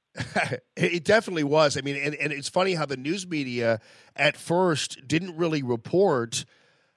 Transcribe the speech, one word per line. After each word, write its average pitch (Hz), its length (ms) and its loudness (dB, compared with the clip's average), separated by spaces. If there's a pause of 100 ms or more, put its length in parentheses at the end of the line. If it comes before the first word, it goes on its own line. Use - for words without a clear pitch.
(160)
<laughs> 127 460 -4 (160)
It 175 260 0
definitely 196 400 2
was. 143 320 4
I 139 40 -4
mean, 139 160 -4
and, 143 180 -4
and 143 180 -4
it's 139 180 -8
funny 185 240 2
how 156 100 -2
the 139 140 -6
news 180 280 -4
media 120 540 0 (340)
at 147 220 2
first 170 720 0
didn't 165 300 -2
really 156 260 0
report, 123 840 0 (520)